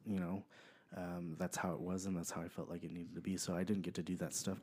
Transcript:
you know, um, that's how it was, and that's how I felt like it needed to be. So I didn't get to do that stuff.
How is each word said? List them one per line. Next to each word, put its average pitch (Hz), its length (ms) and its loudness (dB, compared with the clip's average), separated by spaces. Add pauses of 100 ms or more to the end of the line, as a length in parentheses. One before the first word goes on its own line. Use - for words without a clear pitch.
you 101 140 2
know, 92 240 0 (540)
um, 87 420 -2
that's 90 180 0
how 92 180 4
it - 60 -2
was, 92 260 0
and 95 100 2
that's 85 160 0
how 87 80 -2
I 85 80 -2
felt - 200 -4
like 85 160 -4
it 82 60 -6
needed 85 240 -6
to - 60 -4
be. 92 160 2
So 90 200 0
I 90 60 4
didn't 98 200 4
get 90 120 -2
to 87 80 0
do 87 140 2
that 80 180 0
stuff. 95 280 0